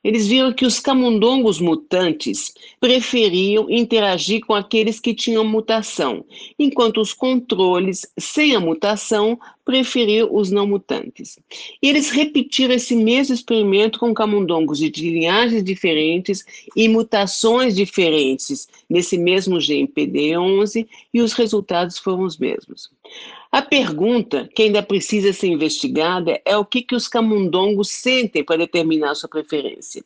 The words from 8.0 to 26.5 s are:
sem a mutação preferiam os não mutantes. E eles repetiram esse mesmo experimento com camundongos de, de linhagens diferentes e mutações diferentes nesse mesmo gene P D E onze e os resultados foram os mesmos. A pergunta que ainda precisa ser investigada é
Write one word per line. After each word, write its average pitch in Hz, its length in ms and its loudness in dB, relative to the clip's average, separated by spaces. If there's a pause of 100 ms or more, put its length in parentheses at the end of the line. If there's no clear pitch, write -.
sem 294 360 0
a 220 60 2
mutação 208 800 0 (240)
preferiam 233 640 2
os 196 220 0
não 202 160 2
mutantes. - 720 -6 (420)
E 269 60 2
eles 285 220 2
repetiram 262 640 0
esse 240 240 0
mesmo 254 360 2
experimento 214 640 2
com 233 160 0
camundongos 175 640 0
de, 151 120 -2
de 156 200 -6
linhagens 196 540 0
diferentes 180 800 -2 (320)
e 220 140 4
mutações 226 840 0
diferentes 156 960 -2 (220)
nesse 175 280 0
mesmo 180 440 0
gene 143 260 0
P 147 180 -4
D 147 260 -2
E 165 60 -2
onze 202 480 0 (280)
e 240 80 2
os 226 100 2
resultados 196 680 -2
foram 185 260 -2
os 170 140 -6
mesmos. - 520 -8 (600)
A 269 120 2
pergunta 214 920 0
que 220 100 2
ainda 208 180 4
precisa 202 500 0
ser 190 160 -2
investigada 160 960 -2
é 202 140 2